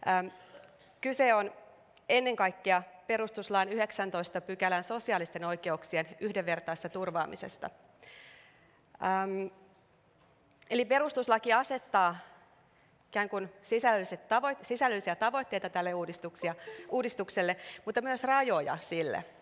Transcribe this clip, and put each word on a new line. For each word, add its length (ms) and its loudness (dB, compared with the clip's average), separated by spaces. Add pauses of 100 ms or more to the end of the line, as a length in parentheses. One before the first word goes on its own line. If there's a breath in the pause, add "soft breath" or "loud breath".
Ähm, 180 2 (720 loud breath)
kyse 340 4
on 180 2 (560)
ennen 280 4
kaikkea 460 2 (240)
perustuslain 640 0
yhdeksännentoista 720 -2
pykälän 440 0
sosiaalisten 600 -2
oikeuksien 760 -2
yhdenvertaisesta 680 -2
turvaamisesta. 840 -4 (1300 loud breath)
Ähm, 440 0 (1200)
eli 140 2
perustuslaki 680 2
asettaa 640 2 (920 soft breath)
ikään 200 -2
kuin 240 -6 (100)
sisälliset 640 0
tavoit-, 340 0
sisällöllisiä 540 0
tavoitteita 540 -2
tälle 240 -2
uudistuksia, 600 -6 (340 loud breath)
uudistukselle, 680 0 (280 loud breath)
mutta 180 0
myös 220 -2
rajoja 560 2
sille. 440 -2 (180)